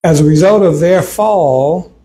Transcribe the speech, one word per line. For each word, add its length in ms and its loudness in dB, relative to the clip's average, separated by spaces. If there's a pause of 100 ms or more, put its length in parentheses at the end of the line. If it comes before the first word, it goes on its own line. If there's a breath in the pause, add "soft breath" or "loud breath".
As 160 2
a 60 2
result 380 2
of 160 0
their 220 2
fall 880 -2 (140)